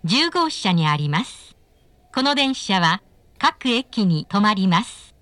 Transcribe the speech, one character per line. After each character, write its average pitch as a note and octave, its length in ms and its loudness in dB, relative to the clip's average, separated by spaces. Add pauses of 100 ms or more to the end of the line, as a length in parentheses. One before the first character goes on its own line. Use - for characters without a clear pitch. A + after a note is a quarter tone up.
十 C4+ 260 0
号 E4 200 0
車 F#3+ 220 -2
に D#3+ 160 2
あ D3+ 80 2
り D3 120 -4
ま E3 160 -2
す。 - 300 -18 (600)
こ C4 80 -2
の C#4+ 120 0
電 C4+ 200 0
車 F#3+ 260 -2
は、 E3+ 220 2 (360)
各 C#4+ 300 0
駅 A#3 380 -2
に D#3+ 220 0
止 G3+ 120 0
ま G#3 140 4
り F#3+ 120 0
ま F3+ 160 2
す。 - 400 -16